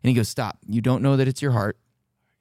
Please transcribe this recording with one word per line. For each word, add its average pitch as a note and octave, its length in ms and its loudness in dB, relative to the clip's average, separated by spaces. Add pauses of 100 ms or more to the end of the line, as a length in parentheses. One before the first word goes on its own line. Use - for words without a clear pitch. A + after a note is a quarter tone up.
and B2 60 2
he C3 40 4
goes, A#2 160 2
"Stop. G#2+ 380 -8
You A2 140 -2
don't B2+ 200 0
know C#3 160 2
that C3 100 2
it's C3 140 -4
your C#3 120 0
heart. G#2+ 240 -2 (640)